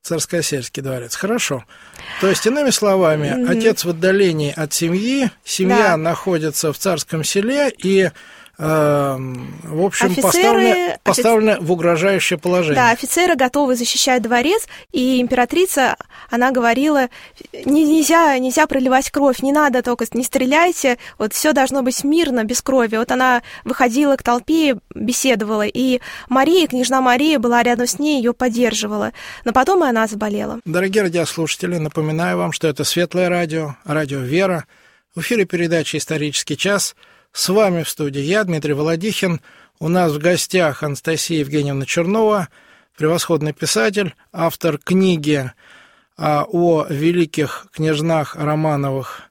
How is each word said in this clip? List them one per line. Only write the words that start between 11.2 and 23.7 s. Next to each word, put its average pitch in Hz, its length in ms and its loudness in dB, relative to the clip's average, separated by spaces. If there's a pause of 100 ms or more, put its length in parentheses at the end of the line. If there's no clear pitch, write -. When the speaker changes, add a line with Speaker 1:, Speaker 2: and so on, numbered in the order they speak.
Speaker 1:
в 170 140 -2
угрожающее 170 680 0
положение. 175 360 0
Speaker 2:
Да, 175 160 4
офицеры 339 440 0
готовы 254 400 2
защищать 247 460 0
дворец, 247 460 0 (260)
и 254 260 2
императрица, 247 760 2 (320)
она 247 220 2
говорила: 254 580 2 (560)
"Не-, 294 180 4
нельзя, 311 560 4
нельзя 262 260 2
проливать 262 460 2
кровь, 277 300 2
не 269 100 0
надо, 285 300 2
только 240 320 -2
не 233 100 -2
стреляйте, 277 760 2 (200)
вот 214 160 -4
всё - 180 2
должно 269 320 2
быть 247 220 -2
мирно, 285 400 2
без 240 160 -4
крови". 233 340 0
Вот 233 160 -2
она 254 300 2 (240)
выходила 269 500 2